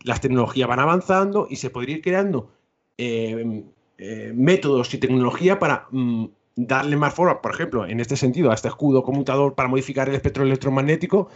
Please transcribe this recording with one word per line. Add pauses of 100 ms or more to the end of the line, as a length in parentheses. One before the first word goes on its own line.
las
tecnologías
van
avanzando
y
se
podría
ir
creando, (460)
eh, (360)
eh,
métodos
y
tecnología
para...
Mm, (320)
darle
más
forma,
por
ejemplo,
en
este
sentido,
a
este
escudo
conmutador
para
modificar
el
espectro
electromagnético